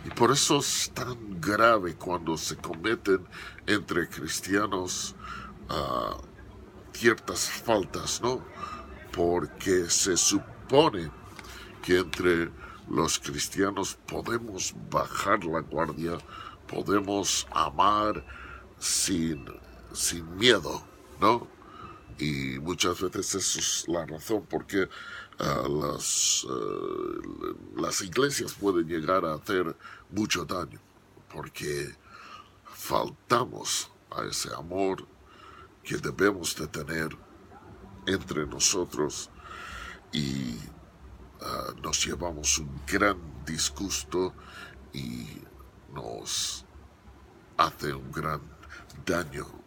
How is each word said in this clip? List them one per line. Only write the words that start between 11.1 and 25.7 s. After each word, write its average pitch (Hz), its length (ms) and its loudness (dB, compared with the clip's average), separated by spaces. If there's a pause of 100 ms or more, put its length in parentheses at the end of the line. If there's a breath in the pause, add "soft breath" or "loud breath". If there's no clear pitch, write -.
que 90 160 6
entre 85 520 4 (380 loud breath)
los 80 300 2
cristianos 95 880 0
podemos 98 680 -4 (160)
bajar 95 540 2
la 80 160 0
guardia, 78 580 -2 (480 loud breath)
podemos 98 840 2
amar 98 720 4 (540 loud breath)
sin, 80 680 2 (480)
sin 85 440 -2
miedo, 101 460 6 (380)
¿no? 113 260 6 (760 loud breath)
Y 67 400 0
muchas 87 400 0
veces 95 340 -2
esa - 240 0
es - 300 0
la 82 160 0
razón 80 400 -2
por - 220 -4
qué, 95 220 2 (500 loud breath)
ah, 65 280 2
las, - 800 2